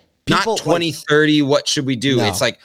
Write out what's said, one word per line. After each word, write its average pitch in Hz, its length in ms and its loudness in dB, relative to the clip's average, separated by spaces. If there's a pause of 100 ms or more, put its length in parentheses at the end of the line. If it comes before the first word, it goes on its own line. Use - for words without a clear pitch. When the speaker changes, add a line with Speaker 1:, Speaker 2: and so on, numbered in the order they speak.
(300)
Speaker 1:
not 170 100 2
Speaker 2:
People, 214 140 -2
like 196 100 -6
Speaker 1:
twenty 170 300 0
thirty, 151 480 2
what 143 260 0
should 143 180 -4
we 131 120 -4
do? 131 200 0
Speaker 2:
No. 120 80 0
Speaker 1:
It's 95 140 -2
like, 117 260 -2